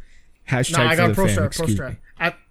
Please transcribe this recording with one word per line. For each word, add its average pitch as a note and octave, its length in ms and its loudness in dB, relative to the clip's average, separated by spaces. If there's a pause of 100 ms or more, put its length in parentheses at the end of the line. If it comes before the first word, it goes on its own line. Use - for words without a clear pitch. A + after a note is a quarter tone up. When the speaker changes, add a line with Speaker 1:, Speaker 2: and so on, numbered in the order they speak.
(480)
Speaker 1:
Hashtag B2+ 300 -2
Speaker 2:
Nah, - 60 4
I D#3+ 60 2
Speaker 1:
for E3 60 0
Speaker 2:
got F3 120 4
Speaker 1:
the - 60 0
Speaker 2:
pro F#3+ 120 2
Speaker 1:
fam, G#2 80 2
Speaker 2:
strap, - 180 0
pro E3+ 120 -4
Speaker 1:
excuse G#2+ 120 0
Speaker 2:
strap. - 160 -6
Speaker 1:
me. - 60 -14 (200)
Speaker 2:
At, E3+ 200 -2 (120)